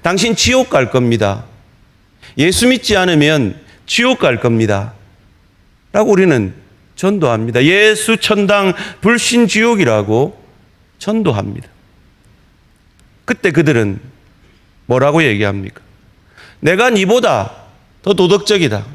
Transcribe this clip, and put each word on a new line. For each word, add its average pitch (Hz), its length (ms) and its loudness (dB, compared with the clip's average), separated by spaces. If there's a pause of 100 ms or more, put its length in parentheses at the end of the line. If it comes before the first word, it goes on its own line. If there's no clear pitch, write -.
당신 196 340 -2
지옥 254 320 0
갈 135 220 0
겁니다. 117 560 -2 (920)
예수 180 300 2
믿지 233 280 0
않으면 151 640 0 (280)
지옥 247 320 0
갈 127 220 0
겁니다." 110 520 -2 (1000)
라고 214 180 0
우리는 151 440 2 (420)
전도합니다. 123 680 0
예수 214 520 2
천당, 202 580 0 (260)
불신 233 480 0
지옥이라고 139 960 0 (540)
전도합니다. 139 680 -4 (1600)
그때 - 280 -4
그들은 117 480 0 (880)
뭐라고 143 360 2
얘기합니까? 101 580 -2 (800)
"내가 185 300 2
니보다 196 640 0 (480)
더 196 120 0
도덕적이다. 180 720 0 (100)